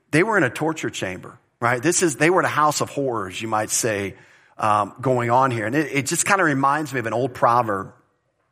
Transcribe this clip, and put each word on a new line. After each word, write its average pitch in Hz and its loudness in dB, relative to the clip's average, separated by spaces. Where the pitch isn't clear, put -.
They 160 4
were 220 0
in 185 4
a 123 2
torture 156 -4
chamber, - -10
right? 123 0
This 170 0
is, 156 2
they 151 2
were 180 4
in 143 2
a - 0
house 147 2
of 113 -4
horrors, 113 -4
you 107 -8
might 107 -2
say, 101 -2
um, 104 2
going 123 0
on 127 4
here. 110 -2
And 120 -2
it, 147 -2
it 131 -2
just 165 -2
kinda 196 2
reminds 143 0
me 131 -4
of 117 -4
an 107 -4
old 123 -2
proverb, 113 2